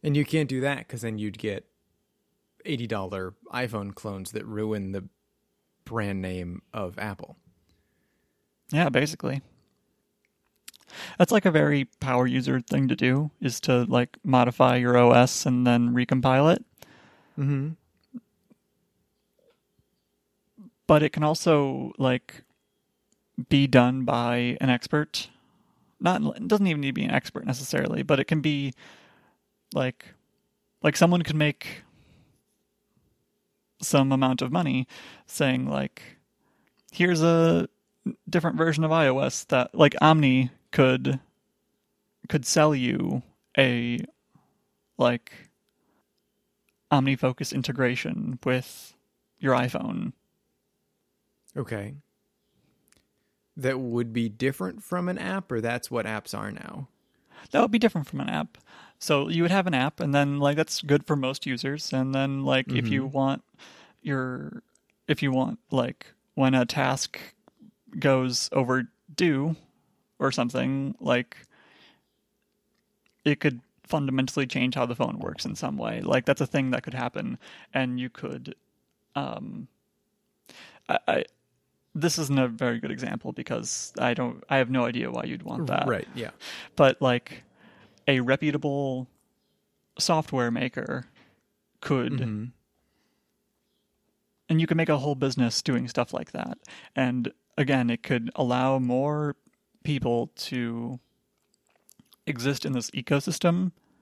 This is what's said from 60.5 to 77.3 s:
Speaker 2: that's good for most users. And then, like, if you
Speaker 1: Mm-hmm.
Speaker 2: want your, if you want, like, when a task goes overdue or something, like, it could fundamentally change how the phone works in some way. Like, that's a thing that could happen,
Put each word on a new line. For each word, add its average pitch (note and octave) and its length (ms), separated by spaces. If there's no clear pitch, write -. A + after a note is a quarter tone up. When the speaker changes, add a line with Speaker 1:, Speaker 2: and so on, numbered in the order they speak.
Speaker 2:
that's - 260
good C#3+ 240
for D#3 100
most C3 300
users. C3+ 460
And C3 220
then, C3+ 300
like, C3 260
if B2 180
you C3+ 160
Speaker 1:
Mm-hmm. C#3 120
Speaker 2:
want C3+ 280
your, C3 600
if D3+ 140
you C#3 100
want, C3 260
like, C3 340
when C3 200
a B2 100
task C3+ 540
goes C3 540
overdue C#3 1040
or C#3 100
something, C3 720
like, B2 360
it D3 160
could B2+ 200
fundamentally C3+ 600
change B2+ 300
how B2+ 100
the A#2+ 80
phone - 240
works - 260
in - 120
some C#3+ 200
way. A2+ 260
Like, B2 240
that's C#3 140
a C#3 60
thing C3 240
that B2 140
could C3 100
happen, B2 440